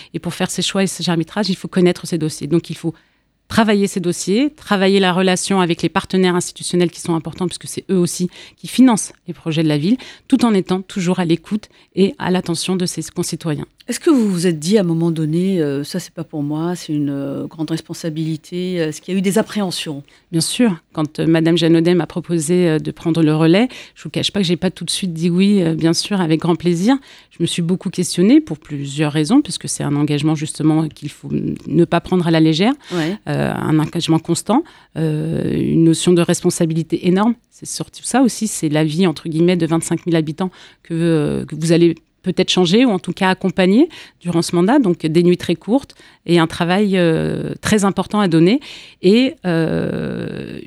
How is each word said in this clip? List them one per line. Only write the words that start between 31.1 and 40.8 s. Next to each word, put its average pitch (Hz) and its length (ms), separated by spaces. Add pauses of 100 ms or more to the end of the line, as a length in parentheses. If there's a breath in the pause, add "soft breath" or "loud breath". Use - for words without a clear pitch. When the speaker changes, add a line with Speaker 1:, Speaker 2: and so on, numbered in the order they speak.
Speaker 1:
n-, - 240 (100)
ne 165 200
pas 170 140
prendre 175 280
à 170 40
la 160 100
légère, 160 320 (200 loud breath)
Speaker 2:
Ouais. 175 240 (100)
Speaker 1:
euh, 143 240
un - 280
engagement 156 400
constant, 208 440 (340 loud breath)
euh, 156 600
une 160 280
notion 165 280
de 175 80
responsabilité 170 840
énorme. 202 260 (160)
C'est - 180
surtout - 360
ça 247 180
aussi, 220 240
c'est 160 240
la 151 140
vie, 160 240
entre 160 220
guillemets, 170 280
de 165 80
vingt-cinq 165 400
mille 170 100
habitants 160 360 (320 loud breath)